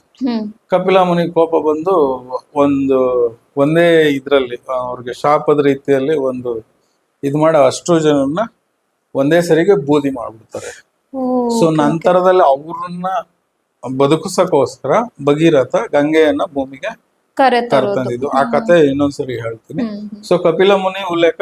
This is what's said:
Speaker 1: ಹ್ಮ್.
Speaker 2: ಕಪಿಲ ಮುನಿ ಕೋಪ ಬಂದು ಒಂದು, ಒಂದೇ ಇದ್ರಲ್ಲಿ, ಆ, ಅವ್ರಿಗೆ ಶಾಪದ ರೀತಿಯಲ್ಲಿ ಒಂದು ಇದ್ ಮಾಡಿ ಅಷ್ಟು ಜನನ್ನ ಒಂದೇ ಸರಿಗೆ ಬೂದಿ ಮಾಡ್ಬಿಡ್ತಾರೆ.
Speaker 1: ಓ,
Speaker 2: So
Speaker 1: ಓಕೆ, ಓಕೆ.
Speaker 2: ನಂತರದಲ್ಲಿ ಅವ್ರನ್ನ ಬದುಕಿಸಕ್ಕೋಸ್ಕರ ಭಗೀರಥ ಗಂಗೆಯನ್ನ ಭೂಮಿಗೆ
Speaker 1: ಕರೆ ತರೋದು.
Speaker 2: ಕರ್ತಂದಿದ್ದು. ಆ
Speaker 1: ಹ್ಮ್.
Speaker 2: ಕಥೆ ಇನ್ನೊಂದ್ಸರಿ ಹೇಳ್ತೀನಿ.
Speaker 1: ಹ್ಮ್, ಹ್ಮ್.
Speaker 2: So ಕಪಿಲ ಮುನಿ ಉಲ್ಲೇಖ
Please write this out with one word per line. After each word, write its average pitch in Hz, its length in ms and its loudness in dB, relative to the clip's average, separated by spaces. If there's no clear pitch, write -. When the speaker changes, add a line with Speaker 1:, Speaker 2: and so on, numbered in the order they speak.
Speaker 1:
ಹ್ಮ್. 226 380 -6
Speaker 2:
ಕಪಿಲ 185 300 2
ಮುನಿ 170 340 0
ಕೋಪ 165 180 2
ಬಂದು 156 440 0
ಒಂದು, 135 720 2
ಒಂದೇ 160 520 4
ಇದ್ರಲ್ಲಿ, 131 460 -2
ಆ, - 180 -10
ಅವ್ರಿಗೆ 123 400 -8
ಶಾಪದ 151 460 0
ರೀತಿಯಲ್ಲಿ 139 580 0
ಒಂದು 127 420 -4
ಇದ್ 139 120 -2
ಮಾಡಿ 156 220 2
ಅಷ್ಟು 143 420 2
ಜನನ್ನ 147 400 0
ಒಂದೇ 147 260 2
ಸರಿಗೆ 165 440 2
ಬೂದಿ 143 240 0
ಮಾಡ್ಬಿಡ್ತಾರೆ. 110 760 -12
Speaker 1:
ಓ, 254 360 -4
Speaker 2:
So 233 60 -2
Speaker 1:
ಓಕೆ, 220 100 2
ಓಕೆ. 160 100 2
Speaker 2:
ನಂತರದಲ್ಲಿ 180 680 2
ಅವ್ರನ್ನ 175 600 -2
ಬದುಕಿಸಕ್ಕೋಸ್ಕರ 151 960 0
ಭಗೀರಥ 147 520 2
ಗಂಗೆಯನ್ನ 151 500 2
ಭೂಮಿಗೆ 139 520 -10
Speaker 1:
ಕರೆ 240 360 0
ತರೋದು. 196 260 0
Speaker 2:
ಕರ್ತಂದಿದ್ದು. 127 320 -4
ಆ 135 160 0
Speaker 1:
ಹ್ಮ್. 123 100 -4
Speaker 2:
ಕಥೆ 160 340 4
ಇನ್ನೊಂದ್ಸರಿ 139 460 -4
ಹೇಳ್ತೀನಿ. 117 500 -10
Speaker 1:
ಹ್ಮ್, 208 260 -10
ಹ್ಮ್. - 140 -18
Speaker 2:
So 180 200 0
ಕಪಿಲ 175 280 2
ಮುನಿ 190 400 -2
ಉಲ್ಲೇಖ 170 300 0